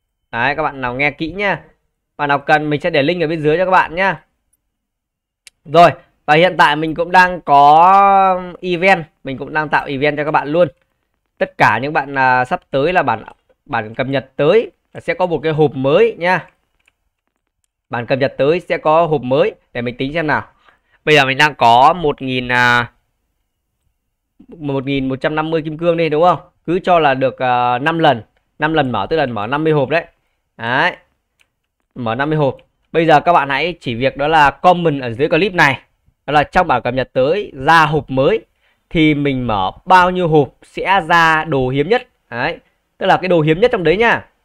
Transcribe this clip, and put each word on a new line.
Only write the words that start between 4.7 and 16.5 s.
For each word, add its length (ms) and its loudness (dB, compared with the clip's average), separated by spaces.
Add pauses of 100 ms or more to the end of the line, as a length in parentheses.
Rồi, 260 6 (360)
và 80 2
hiện 220 2
tại 200 4
mình 180 -4
cũng 160 -4
đang 300 4
có 1200 4
event, 440 0 (200)
mình 140 -10
cũng 140 -12
đang 160 -4
tạo 180 -2
event 300 -2
cho 80 -4
các 60 -4
bạn 180 -2
luôn. 200 2 (720)
Tất 200 -6
cả 200 2
những 140 -6
bạn, 260 -4
à, 260 2
sắp 160 -6 (100)
tới 220 -2
là 100 2
bản, 220 -4 (420)
bản 280 -6
cập 120 -4
nhật 300 -6
tới 340 0 (240)
là 60 -16
sẽ 140 -6
có 120 -2
một 160 -4
cái 100 -2
hộp 220 0
mới 440 0
nha. 280 -2 (1400)